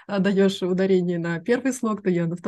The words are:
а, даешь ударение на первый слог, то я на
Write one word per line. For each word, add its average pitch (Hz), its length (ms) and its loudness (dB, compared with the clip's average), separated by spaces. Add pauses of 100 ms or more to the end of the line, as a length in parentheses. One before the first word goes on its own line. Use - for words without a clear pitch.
а, 196 100 -4
даешь 190 440 2
ударение 180 560 2
на 170 220 -2
первый 247 320 0
слог, 214 300 -4
то 185 80 0
я 170 160 0
на 170 100 -4 (120)